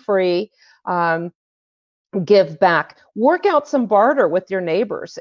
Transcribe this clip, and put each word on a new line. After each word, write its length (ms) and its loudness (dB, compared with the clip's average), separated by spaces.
free, 420 0
um, 460 -4
give 340 2
back. 380 0
Work 300 0
out 240 0
some 180 -2
barter 400 2
with 240 -4
your 120 -4
neighbors. 580 -6